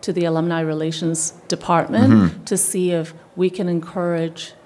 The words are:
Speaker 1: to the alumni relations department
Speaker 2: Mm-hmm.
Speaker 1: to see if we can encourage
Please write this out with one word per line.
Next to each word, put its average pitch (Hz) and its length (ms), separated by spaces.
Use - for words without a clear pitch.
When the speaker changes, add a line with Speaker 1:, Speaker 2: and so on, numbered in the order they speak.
Speaker 1:
to 196 120
the 175 100
alumni 165 380
relations 160 680
department - 640
Speaker 2:
Mm-hmm. 92 320
Speaker 1:
to - 120
see 180 340
if 160 220
we 180 140
can 180 180
encourage 170 880